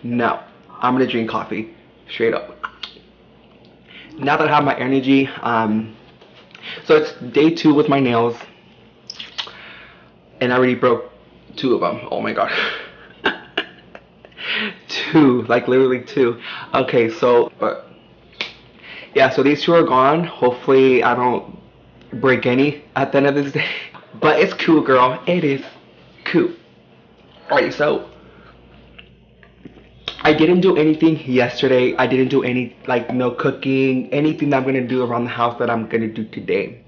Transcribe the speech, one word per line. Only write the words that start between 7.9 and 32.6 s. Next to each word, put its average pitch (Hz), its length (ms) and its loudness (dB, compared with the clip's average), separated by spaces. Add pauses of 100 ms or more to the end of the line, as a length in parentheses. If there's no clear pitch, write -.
nails, 117 360 0 (2000)
and 123 120 0
I 123 40 2
already 127 180 2
broke 120 380 0 (440)
two 127 180 0
of 98 80 0
'em. - 280 -4
Oh - 100 -4
my 107 120 -4
God. - 180 -2 (760)
<laughs> 1077 80 -2 (1600)
Two, 135 540 2
like, 120 260 -2
literally 127 340 2
two. 117 380 -2 (340)
Okay, 123 340 0
so, 120 500 2
but, - 280 -6 (1300)
yeah, 131 160 4
so 135 120 0
these 143 200 2
two 170 120 2
are 165 80 6
gone. 139 420 2
Hopefully 127 800 4
I 120 120 2
don't 123 440 -2 (560)
break 127 320 2
any 135 360 0 (140)
at 139 160 -2
the 139 60 4
end 139 80 4
of 143 80 2
this 139 180 -2
day. 147 180 -4
<laughs> - 500 -16
But 156 200 2
it's - 140 2
cool, 156 280 2
girl. 127 440 2
It 175 160 0
is 139 200 -2 (640)
cool. - 260 0 (1000)
Alright, 143 220 2
so - 360 -2 (2000)
I 156 120 2
didn't 165 280 4
do 185 160 4
anything 156 500 2
yesterday. 127 680 0
I 127 100 0
didn't 127 220 0
do 135 160 0
any, 123 320 -4 (100)